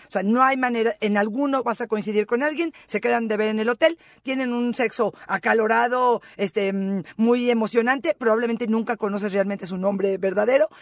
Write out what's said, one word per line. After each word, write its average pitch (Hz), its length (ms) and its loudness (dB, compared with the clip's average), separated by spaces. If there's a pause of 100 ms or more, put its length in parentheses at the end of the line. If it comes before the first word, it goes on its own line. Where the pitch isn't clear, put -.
O - 40 -20
sea, 190 120 -2
no 226 180 4
hay 269 160 4
manera, 233 420 0
en 208 180 0
alguno 262 440 0
vas 240 200 -2
a 220 60 -6
coincidir 214 380 -2
con 240 160 0
alguien, 311 320 -2 (140)
se 208 120 -4
quedan 233 280 0
de 208 100 -2
ver 214 120 0
en 220 100 -2
el 220 100 0
hotel, 320 300 0 (240)
tienen 262 280 -2
un 240 220 -2
sexo 220 400 -2 (140)
acalorado, 226 960 2 (140)
este, 196 360 -2
mm, 196 300 -2 (140)
muy 240 340 2
emocionante, 233 640 0
probablemente 233 480 0
nunca 220 320 0
conoces 202 360 -4
realmente 196 340 -2
su 185 100 -8
nombre 196 400 0
verdadero, 208 500 2 (140)